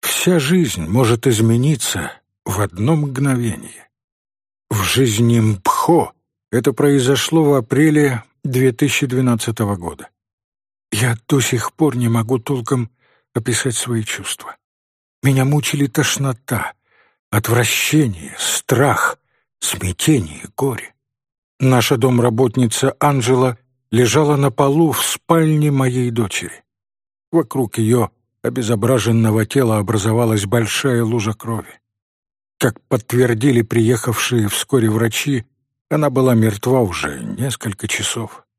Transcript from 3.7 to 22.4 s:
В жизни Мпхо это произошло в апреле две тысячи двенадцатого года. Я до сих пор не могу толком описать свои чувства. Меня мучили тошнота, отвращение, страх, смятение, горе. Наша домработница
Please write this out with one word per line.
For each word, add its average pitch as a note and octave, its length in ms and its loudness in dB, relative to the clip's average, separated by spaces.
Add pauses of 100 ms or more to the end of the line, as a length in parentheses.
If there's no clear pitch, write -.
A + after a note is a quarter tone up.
В G#2+ 120 -2
жизни A#2 560 2
Мпхо A2 760 2 (360)
это B2 220 0
произошло C#3+ 720 2
в C#3+ 100 4
апреле C#3 720 2 (180)
две C3 300 2
тысячи C3+ 340 0
двенадцатого A#2 680 0
года. E2+ 320 -12 (840)
Я A#2 260 0 (120)
до C#3 120 2
сих - 320 -4
пор D3+ 220 0
не A#2+ 140 0
могу A#2 320 0
толком B2 500 -4 (440)
описать A#2+ 420 -4
свои A#2 260 -4
чувства. - 540 -10 (680)
Меня C3 220 2
мучили C#3+ 420 0
тошнота, C3+ 880 -4 (580)
отвращение, A2+ 1080 0
страх, - 840 0 (400)
смятение, F2+ 840 -2 (140)
горе. C3 360 -6 (680)
Наша B2+ 340 2
домработница A#2+ 1000 2